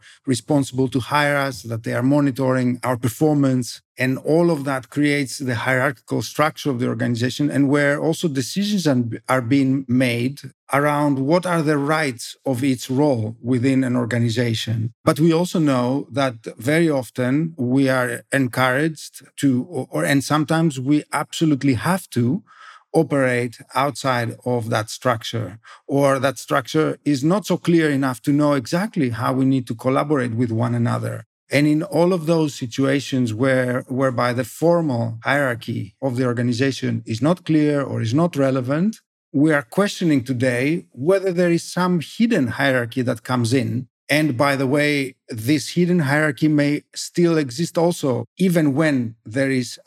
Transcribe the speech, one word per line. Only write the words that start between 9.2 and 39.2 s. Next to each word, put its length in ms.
are 120
being 460
made 540
around 460
what 260
are 160
the 160
rights 580
of 160
each 260
role 500
within 440
an 120
organization. 960
But 140
we 120
also 280
know 500
that 280
very 320
often 680
we 320
are 340
encouraged 880
to, 320
or, 220
or, 120
and 200
sometimes 560
we 240
absolutely 640
have 340
to 320
operate 640
outside 600
of 240
that 180
structure, 720
or 320
that 180
structure 680
is 200
not 200
so 140
clear 320
enough 320
to 100
know 220
exactly 560
how 240
we 120
need 200
to 80
collaborate 600
with 160
one 240
another. 500
And 140
in 160
all 320
of 140
those 260
situations 800
where, 540
whereby 460
the 100
formal 800
hierarchy 800
of 140
the 80
organization 800
is 160
not 240
clear 360
or 200
is 120
not 220
relevant, 680